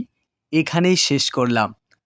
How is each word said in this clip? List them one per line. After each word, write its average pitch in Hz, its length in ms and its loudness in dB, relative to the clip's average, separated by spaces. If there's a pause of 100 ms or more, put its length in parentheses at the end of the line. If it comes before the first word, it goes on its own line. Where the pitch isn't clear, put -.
(520)
এখানেই 170 540 2
শেষ 143 240 0
করলাম। 117 380 0 (380)